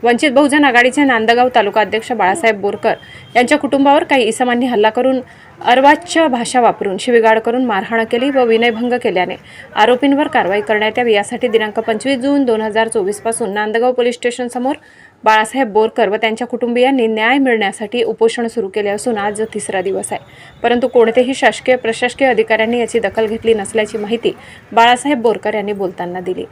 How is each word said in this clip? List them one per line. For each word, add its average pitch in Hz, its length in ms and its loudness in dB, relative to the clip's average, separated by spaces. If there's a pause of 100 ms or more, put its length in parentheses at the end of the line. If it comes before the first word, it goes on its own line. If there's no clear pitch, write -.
वंचित 240 280 2
बहुजन 285 340 4
आघाडीचे 247 400 4
नांदगाव 240 500 4
तालुका 208 260 2
अध्यक्ष 208 320 -4
बाळासाहेब 208 480 0
बोरकर 202 340 -2 (420)
यांच्या 247 220 2
कुटुंबावर 285 460 2
काही 269 200 2
इसमांनी 240 420 -2
हल्ला 220 240 2
करून, 254 300 0 (440)
अर्वाच्य 294 640 4
भाषा 247 320 0
वापरून 208 360 0
शिवीगाळ 220 420 2
करून 240 260 -2
मारहाण 226 460 -2
केली 247 200 0
व 262 140 2
विनयभंग 233 480 0 (100)
केल्याने 185 320 -2 (400)
आरोपींवर 277 540 2
कारवाई 202 320 0
करण्यात 214 380 -2
यावी, 240 140 2
यासाठी 208 360 -2
दिनांक 214 320 0
पंचवीस 233 380 -2
जून 277 260 0
दोन 220 160 0
हजार 220 280 -2
चोवीस 208 320 -4
पासून 226 320 -4
नांदगाव 220 400 -2
पोलीस 247 220 0
स्टेशन 240 340 -6
समोर 254 280 -4 (480)
बाळासाहेब 220 480 0
बोरकर 220 360 2
व 202 80 -2
त्यांच्या 226 300 -4
कुटुंबियांनी 240 600 0
न्याय 226 320 0
मिळण्यासाठी 226 640 -2
उपोषण 226 440 -2
सुरू 226 220 -4
केले 202 220 -4
असून 214 280 -4
आज 208 240 -4 (120)
तिसरा 196 260 -4
दिवस 190 320 -4
आहे, - 80 -8 (420)
परंतु 240 260 0
कोणतेही 240 460 2
शासकीय 254 420 0
प्रशासकीय 247 520 -2
अधिकाऱ्यांनी 220 500 0
याची 233 200 -2
दखल 208 280 -2
घेतली 226 280 0
नसल्याची 214 440 -4
माहिती 214 340 -4 (400)
बाळासाहेब 247 500 2
बोरकर 214 320 -2
यांनी 208 180 -4
बोलताना 185 480 -6
दिली. 180 320 -8